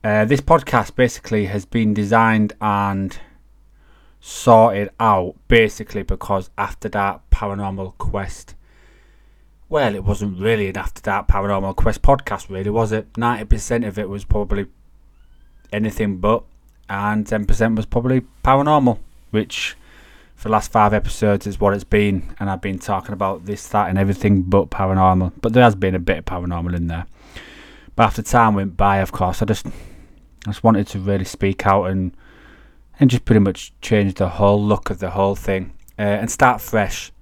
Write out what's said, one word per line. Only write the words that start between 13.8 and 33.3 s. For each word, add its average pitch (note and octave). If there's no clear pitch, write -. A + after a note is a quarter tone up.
of G2+
it G2+
was G2
probably G2+
anything G#2
but, G#2+
and G#2
ten G#2+
percent A2
was A2
probably B2+
paranormal, C#3
which -
for -
the A2
last G#2+
five G#2+
episodes G#2
is G2
what G2+
it's G2
been, G2+
and G2
I've F#2
been F#2+
talking G2+
about F#2+
this, G#2
that, G2+
and F#2+
everything G2
but F#2+
paranormal. F#2
But A2+
there B2
has A2
been F#2+
a F#2
bit E2+
of E2+
paranormal F2
in E2+
there. E2
But A2+
after G#2+
time A2
went G2
by, G2+
of F#2+
course, F2+
I G#2
just, G2+
I -
just G#2
wanted G#2
to G2+
really F#2+
speak G2
out G2
and, F#2
and C3+
just A#2+
pretty A2